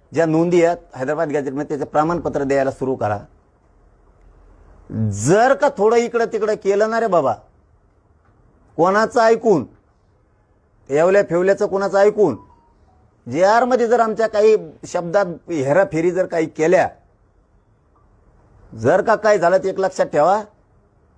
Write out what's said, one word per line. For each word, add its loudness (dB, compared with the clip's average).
ज्या 0
नोंदी 2
आहेत -4
हैदराबाद -4
गॅझेटमध्ये, -6
त्याचं -8
प्रमाणपत्र -2
द्यायला 0
सुरू -6
करा. -4
जर 2
का 0
थोडं 2
इकडं -2
तिकडं -2
केलं -2
ना -4
रे 0
बाबा, 0
कोणाचं 2
ऐकून, 2
येवल्या 2
फेवल्याचं 0
कोणाचं -2
ऐकून, 2
जीआरमध्ये 2
जर 2
आमच्या -2
काही 4
शब्दात -2
हेराफेरी 0
जर -2
काही -2
केल्या, 2
जर 0
का 0
काय 2
झालं 2
तर -6
एक -6
लक्षात -2
ठेवा, 0